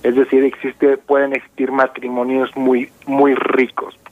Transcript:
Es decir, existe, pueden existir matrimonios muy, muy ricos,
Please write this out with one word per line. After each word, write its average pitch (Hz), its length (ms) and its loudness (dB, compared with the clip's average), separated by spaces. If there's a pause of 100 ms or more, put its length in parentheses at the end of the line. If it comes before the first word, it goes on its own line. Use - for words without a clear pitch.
Es 120 120 0
decir, 135 280 4
existe, 135 540 0
pueden 139 360 0
existir 127 380 -6
matrimonios 127 840 -2
muy, 127 320 0 (160)
muy 139 300 2
ricos, - 640 -2 (140)